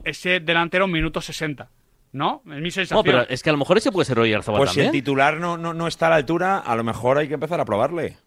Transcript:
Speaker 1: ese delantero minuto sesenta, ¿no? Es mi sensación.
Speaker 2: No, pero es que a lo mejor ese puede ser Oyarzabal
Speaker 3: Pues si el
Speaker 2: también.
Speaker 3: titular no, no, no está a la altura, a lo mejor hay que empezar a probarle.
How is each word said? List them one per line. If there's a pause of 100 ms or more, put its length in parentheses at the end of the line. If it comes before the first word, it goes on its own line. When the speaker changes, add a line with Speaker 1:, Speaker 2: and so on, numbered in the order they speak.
Speaker 1:
ese
delantero
minuto
sesenta, (440)
¿no?
Es
mi
sensación.
Speaker 2:
No,
pero
es
que
a
lo
mejor
ese
puede
ser
Oyarzabal
Speaker 3:
Pues
si
el
Speaker 2:
también.
Speaker 3:
titular
no,
no,
no
está
a
la
altura,
a
lo
mejor
hay
que
empezar
a
probarle. (120)